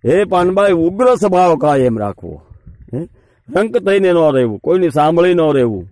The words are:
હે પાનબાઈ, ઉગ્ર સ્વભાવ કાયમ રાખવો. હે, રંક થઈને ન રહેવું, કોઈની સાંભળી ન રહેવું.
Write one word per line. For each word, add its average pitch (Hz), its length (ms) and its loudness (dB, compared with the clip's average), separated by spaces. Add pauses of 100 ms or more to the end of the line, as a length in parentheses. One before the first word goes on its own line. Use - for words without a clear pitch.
હે 185 180 2
પાનબાઈ, 190 480 0
ઉગ્ર 190 420 2
સ્વભાવ 180 420 2
કાયમ 131 420 0
રાખવો. 90 440 -10 (520)
હે, 131 40 -8 (580)
રંક 220 220 -2
થઈને 196 340 0
ન 170 40 2
રહેવું, 131 420 0
કોઈની 175 320 -2
સાંભળી 170 440 2
ન 170 60 0
રહેવું. 120 500 0